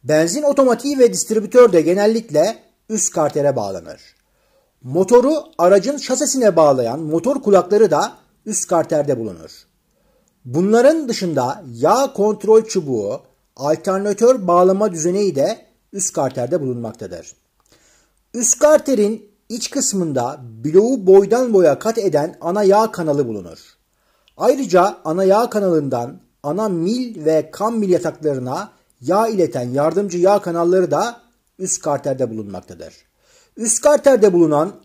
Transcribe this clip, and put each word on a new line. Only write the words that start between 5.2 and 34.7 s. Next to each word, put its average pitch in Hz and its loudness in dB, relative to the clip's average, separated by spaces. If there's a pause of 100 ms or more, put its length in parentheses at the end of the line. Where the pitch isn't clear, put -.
aracın 196 2
şasisine 254 -2
bağlayan 139 2
motor 170 -4
kulakları 202 2
da 170 0 (340)
üst 208 -8
karterde 151 -2
bulunur. 87 -12 (920)
Bunların 226 2
dışında 151 -4
yağ 202 2
kontrol 214 2
çubuğu, 131 -4 (360)
alternatör 196 0
bağlama 185 4
düzeneği 175 -2
de 165 -2 (260)
üst 196 -8
karterde 135 -4
bulunmaktadır. 113 -10 (1000)
Üst 233 -2
karterin 269 0 (180)
iç - -10
kısmında 151 -4 (240)
bloğu 196 2
boydan 214 4
boya 160 2
kat 220 -4
eden 165 -2
ana 185 -4
yağ 208 2
kanalı 147 -2
bulunur. 90 -12 (800)
Ayrıca 202 2
ana 170 -2
yağ 214 2
kanalından 151 -2 (220)
ana 185 -4
mil 196 -4
ve 156 0
kam 226 -4
mil 202 -2
yataklarına 156 -4 (280)
yağ 190 0
ileten 151 -2
yardımcı 165 -2
yağ 190 2
kanalları 175 0
da 214 -2 (380)
üst 185 -8
karterde 131 -4
bulunmaktadır. 92 -14 (640)
Üst 226 -4
karterde 269 4
bulunan 165 2 (100)